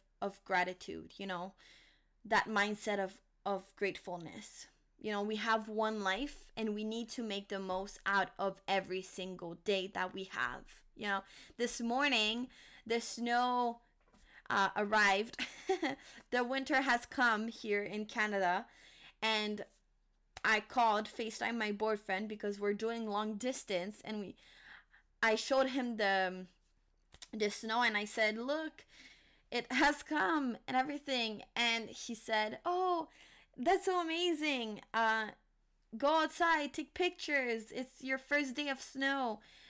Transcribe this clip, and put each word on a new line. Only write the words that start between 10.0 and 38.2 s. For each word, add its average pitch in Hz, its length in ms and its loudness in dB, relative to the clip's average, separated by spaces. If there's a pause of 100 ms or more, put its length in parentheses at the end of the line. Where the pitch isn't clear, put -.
we 190 120 -8
have. 123 400 -6 (320)
You 202 100 -8
know, 196 140 0 (360)
this 240 240 -2
morning, 233 680 0 (360)
the 226 160 0
snow, 240 800 0 (720)
uh, 196 260 4
arrived. 208 600 4 (320)
<laughs> 302 280 0 (340)
The 247 120 2
winter 269 400 2
has 262 240 2
come 226 420 2
here 202 340 -2
in 208 240 -4
Canada, 202 600 2 (560)
and 214 420 0 (800)
I 214 160 4
called, 214 460 4
FaceTime 226 500 -4
my 214 160 0
boyfriend 208 560 0
because 208 300 -4
we're 202 160 2
doing 220 340 -2
long 214 260 0
distance, 208 720 -4
and 214 160 -6
we, 185 160 -10 (840)
I 220 140 4
showed 262 320 4
him 247 280 -2
the, 190 500 2 (840)
the 214 180 0
snow, 226 320 0
and 220 140 2
I 208 80 0
said, 214 340 0
"Look, 302 460 -4 (680)
it 233 200 -2
has 285 320 4
come," 302 540 0 (100)
and 254 100 0
everything. 262 680 -2 (120)
And 226 340 2
he - 260 -10
said, 220 500 0
"Oh, 359 440 2 (480)
that's 349 300 2
so 359 140 2
amazing! 302 800 0 (140)
Uh, 220 340 2 (680)
go 302 260 4
outside, 311 500 2
take - 220 -8
pictures. 269 680 0 (100)
It's - 280 -8
your 262 160 -2
first 277 360 0